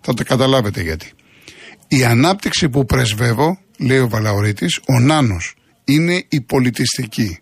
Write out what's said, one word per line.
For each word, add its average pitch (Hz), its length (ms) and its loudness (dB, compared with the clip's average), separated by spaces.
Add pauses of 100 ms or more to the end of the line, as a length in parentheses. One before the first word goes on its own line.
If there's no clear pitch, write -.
Θα - 120 -4
το 113 100 -4
καταλάβετε 123 580 0
γιατί. 80 300 -8 (760)
«Η 131 160 2
ανάπτυξη 147 680 2
που 127 160 0
πρεσβεύω», 120 720 0 (220)
λέει 131 200 2
ο 127 100 2
Βαλαωρίτης, 107 760 -2
«ο 127 120 2
Νάνος, 123 560 2 (300)
είναι 170 440 2
η 147 120 0
πολιτιστική. 123 1000 -2